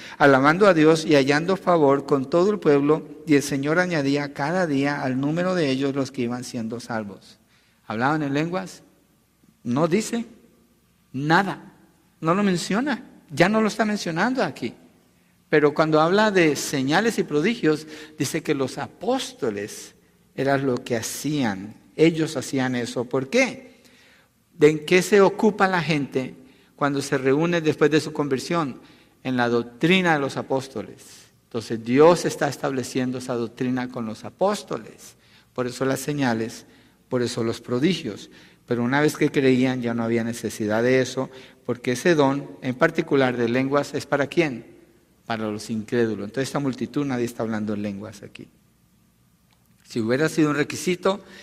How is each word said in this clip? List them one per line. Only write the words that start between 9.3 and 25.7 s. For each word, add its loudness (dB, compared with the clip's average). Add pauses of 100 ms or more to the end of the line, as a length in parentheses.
No 0
dice -2 (880)
nada, -2 (460)
no 0
lo 0
menciona, 0 (260)
ya 4
no 0
lo 2
está -2
mencionando -2
aquí. -4 (760)
Pero 4
cuando 4
habla 4
de 4
señales 0
y 0
prodigios, 0 (320)
dice -4
que 0
los -4
apóstoles -6 (400)
era 0
lo 0
que -4
hacían, -4 (220)
ellos 2
hacían -4
eso. -4
¿Por -4
qué? -2 (760)
¿De 6
en -2
qué 4
se 4
ocupa 4
la 0